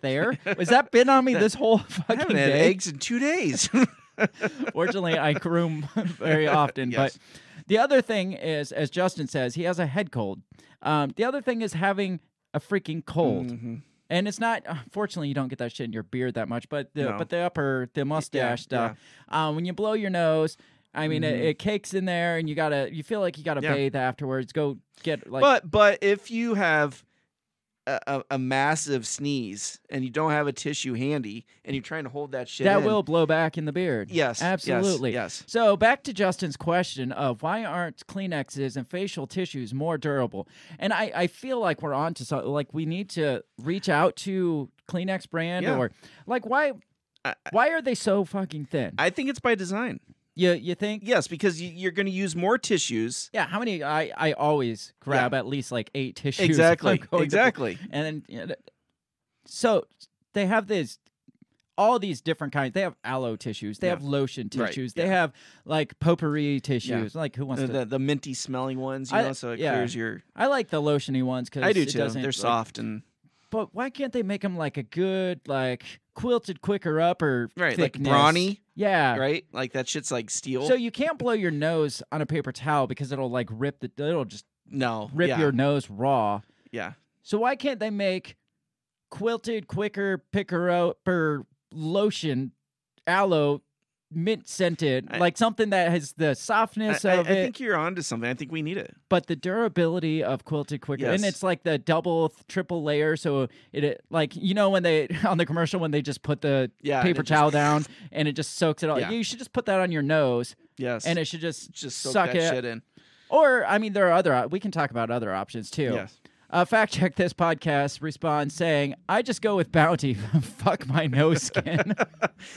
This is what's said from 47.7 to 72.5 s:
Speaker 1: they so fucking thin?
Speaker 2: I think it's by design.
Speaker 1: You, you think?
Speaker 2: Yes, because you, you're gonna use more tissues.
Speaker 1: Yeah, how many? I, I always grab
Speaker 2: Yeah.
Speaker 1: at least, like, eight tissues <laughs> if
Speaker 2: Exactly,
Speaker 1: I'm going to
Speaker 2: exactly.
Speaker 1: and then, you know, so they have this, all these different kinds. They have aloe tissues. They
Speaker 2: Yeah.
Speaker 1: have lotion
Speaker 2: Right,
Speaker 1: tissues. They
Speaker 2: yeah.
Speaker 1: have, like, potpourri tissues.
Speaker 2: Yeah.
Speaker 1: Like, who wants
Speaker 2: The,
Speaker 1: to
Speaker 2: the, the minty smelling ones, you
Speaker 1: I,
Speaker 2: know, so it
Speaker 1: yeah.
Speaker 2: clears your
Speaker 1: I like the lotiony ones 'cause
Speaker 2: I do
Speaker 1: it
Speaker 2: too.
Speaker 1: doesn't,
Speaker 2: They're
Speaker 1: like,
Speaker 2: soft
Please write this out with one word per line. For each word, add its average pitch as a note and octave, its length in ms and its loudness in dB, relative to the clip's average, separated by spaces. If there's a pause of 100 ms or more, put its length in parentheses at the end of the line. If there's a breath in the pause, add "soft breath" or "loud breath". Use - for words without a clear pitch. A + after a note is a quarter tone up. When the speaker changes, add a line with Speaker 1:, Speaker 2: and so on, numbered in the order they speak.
Speaker 1:
they B3+ 100 0
so G3+ 320 2
fucking D#3+ 400 -6
thin? B2 320 -4
Speaker 2:
I E3+ 140 2
think C4+ 180 -4
it's B3 100 -6
by A#3+ 140 2
design. G3 460 -4 (380)
Speaker 1:
You, F3 140 6
you F3 240 0
think? G#3+ 300 -4
Speaker 2:
Yes, A3 240 4
because E3+ 320 0
you, F3+ 80 -8
you're F3 240 -4
gonna G3 160 0
use F#3 260 -2
more F#3+ 220 2
tissues. A#2 720 -2
Speaker 1:
Yeah, F#3 160 -2
how F3+ 100 -6
many? G#3+ 280 -4
I, D3+ 320 -2
I D#3 160 2
always C#3 640 0
grab B2+ 320 2
Speaker 2:
Yeah. C3 80 0
Speaker 1:
at G#2+ 80 -4
least, C3+ 240 -6
like, A#2 240 -4
eight C3+ 220 -4
tissues - 220 -4
<laughs> G3 40 2
if E3+ 60 4
Speaker 2:
Exactly, D#3+ 420 6
Speaker 1:
I'm - 180 0
going F3 120 2
to - 20 4
Speaker 2:
exactly. D3 540 2 (120)
Speaker 1:
and D3 160 -4
then, D#3 220 -8
you G#2 180 -12
know, F3 80 -8 (920)
so - 400 0 (480)
they G3+ 120 0
have G#3 220 2
this, F3+ 320 -4 (800)
all A3+ 220 4
these F#3 220 -4
different D#3 320 -4
kinds. C3+ 200 0
They F#3+ 80 0
have F3+ 220 -4
aloe B2 320 -4
tissues. G#2 440 -8
They F#3 80 -2
Speaker 2:
Yeah. F3 60 2
Speaker 1:
have D#3+ 100 -6
lotion C3+ 520 -2
Speaker 2:
Right, A#2 120 -2
Speaker 1:
tissues. B2 260 -6
They E3 120 -2
Speaker 2:
yeah. F#3+ 60 0
Speaker 1:
have, F3 220 2 (320 loud breath)
like, D#3 340 -4
potpourri D3+ 600 2
tissues. A#2+ 560 -2
Speaker 2:
Yeah. D#3+ 60 -6
Speaker 1:
Like, D3 140 -6
who C3+ 100 -6
wants C3+ 160 -4
Speaker 2:
The, C3 60 0
Speaker 1:
to A#2+ 60 -4
Speaker 2:
the, C3+ 120 0
the C3 140 -2
minty C#3 340 -2
smelling C3 460 -6
ones, C3+ 320 -6
you - 60 2
Speaker 1:
I, - 60 4
Speaker 2:
know, C3+ 100 -2
so B2 180 -8
it A#2+ 80 -6
Speaker 1:
yeah. D3 140 0
Speaker 2:
clears A#2 220 -2
your A2+ 280 -6 (120)
Speaker 1:
I A#3+ 120 2
like C4 220 0
the D#3 120 -2
lotiony C#3 420 0
ones B2+ 260 -4
'cause C#3+ 140 -4
Speaker 2:
I G3+ 100 4
do F#3 80 4
Speaker 1:
it C#3 80 2
Speaker 2:
too. - 80 -2
Speaker 1:
doesn't, A2+ 240 0
Speaker 2:
They're C3+ 80 -2
Speaker 1:
like, B2+ 40 -2
Speaker 2:
soft A#2 460 0